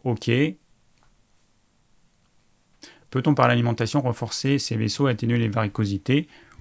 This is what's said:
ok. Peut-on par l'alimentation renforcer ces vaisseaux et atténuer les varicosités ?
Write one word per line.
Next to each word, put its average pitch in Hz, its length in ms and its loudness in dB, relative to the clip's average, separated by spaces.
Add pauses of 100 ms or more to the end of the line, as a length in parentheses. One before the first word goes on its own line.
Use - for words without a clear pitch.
ok. 120 260 0 (2750)
Peut-on 131 240 0
par 123 160 6
l'alimentation 120 500 0
renforcer 127 600 -2
ces - 180 -4
vaisseaux 113 320 0
et - 20 2
atténuer 117 280 0
les 113 100 0
varicosités ? 107 800 -2 (320)